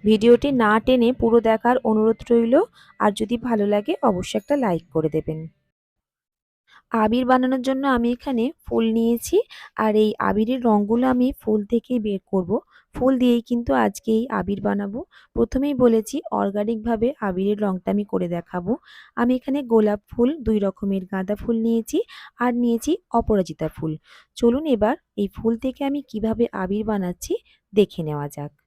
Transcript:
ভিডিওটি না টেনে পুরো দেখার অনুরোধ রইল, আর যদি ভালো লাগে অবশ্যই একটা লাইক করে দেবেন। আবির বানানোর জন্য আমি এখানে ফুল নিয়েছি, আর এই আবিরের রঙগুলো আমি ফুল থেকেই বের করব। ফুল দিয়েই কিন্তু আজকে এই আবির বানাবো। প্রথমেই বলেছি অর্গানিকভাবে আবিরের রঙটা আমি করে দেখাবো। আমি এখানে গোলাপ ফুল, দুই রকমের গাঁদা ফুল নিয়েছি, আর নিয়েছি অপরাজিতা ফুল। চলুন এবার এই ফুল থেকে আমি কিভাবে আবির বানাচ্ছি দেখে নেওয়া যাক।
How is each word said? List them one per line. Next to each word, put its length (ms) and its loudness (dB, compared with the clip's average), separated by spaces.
ভিডিওটি 500 6
না 260 4
টেনে 320 4
পুরো 280 2
দেখার 440 2
অনুরোধ 440 0
রইল, 260 4
আর 120 4
যদি 260 -4
ভালো 280 0
লাগে 260 0
অবশ্যই 360 -2
একটা 180 -2
লাইক 360 -2
করে 180 -2
দেবেন। 300 -6
আবির 340 2
বানানোর 360 2
জন্য 260 -2
আমি 240 2
এখানে 320 -2
ফুল 300 0
নিয়েছি, 440 0
আর 200 0
এই 140 4
আবিরের 420 0
রঙগুলো 440 2
আমি 220 2
ফুল 280 0
থেকেই 340 -2
বের 260 -4
করব। 240 -2
ফুল 240 2
দিয়েই 240 4
কিন্তু 340 -4
আজকে 360 -2
এই 180 2
আবির 320 -4
বানাবো। 360 -4
প্রথমেই 380 0
বলেছি 420 2
অর্গানিকভাবে 760 -2
আবিরের 400 -2
রঙটা 300 -4
আমি 140 0
করে 240 -4
দেখাবো। 440 -6
আমি 180 2
এখানে 280 -4
গোলাপ 460 2
ফুল, 200 0
দুই 180 0
রকমের 480 -2
গাঁদা 300 -4
ফুল 240 -4
নিয়েছি, 380 -2
আর 160 0
নিয়েছি 380 0
অপরাজিতা 560 0
ফুল। 240 -8
চলুন 300 2
এবার 300 2
এই 120 -2
ফুল 240 -2
থেকে 220 -6
আমি 180 -2
কিভাবে 500 -2
আবির 320 -4
বানাচ্ছি 480 -4
দেখে 300 2
নেওয়া 260 -6
যাক। 240 -12